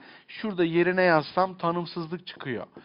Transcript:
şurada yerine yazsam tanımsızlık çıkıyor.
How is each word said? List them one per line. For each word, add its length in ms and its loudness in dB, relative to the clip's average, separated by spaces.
şurada 360 -2
yerine 380 2
yazsam 520 4
tanımsızlık 720 -6
çıkıyor. 400 -10